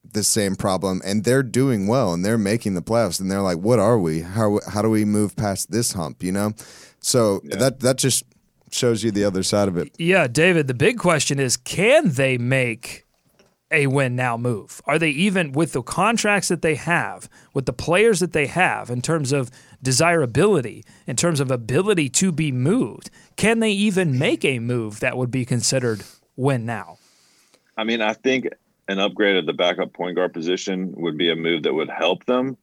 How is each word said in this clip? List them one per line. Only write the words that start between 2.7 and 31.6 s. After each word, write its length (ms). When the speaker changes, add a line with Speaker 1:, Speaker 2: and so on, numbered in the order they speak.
Speaker 1:
the 80
playoffs, 380
and 100
they're 120
like, 160
"What 200
are 180
we? 260
How, 440
how 160
do 80
we 140
move 320
past 340
this 220
hump?" 320
You 80
know, 200
so 460
Speaker 2:
Yeah. 140
Speaker 1:
that, 220
that 180
just 260
shows 320
you 80
the 100
other 220
side 240
of 80
it. 220
Speaker 3:
Yeah, 280
David, 400
the 80
big 240
question 400
is, 180
can 520
they 300
make 680
a 160
win 300
now 200
move? 480
Are 140
they 120
even, 420
with 220
the 80
contracts 680
that 140
they 120
have, 540
with 120
the 60
players 460
that 140
they 140
have 440
in 120
terms 280
of 180
desirability, 1040
in 80
terms 240
of 140
ability 560
to 240
be 180
moved, 600
can 240
they 100
even 480
make 260
a 140
move 400
that 180
would 140
be 140
considered 580
win 320
now? 320
Speaker 2:
I 80
mean, 160
I 140
think 340
an 100
upgrade 380
at 100
the 60
backup 400
point 240
guard 180
position 640
would 200
be 140
a 60
move 260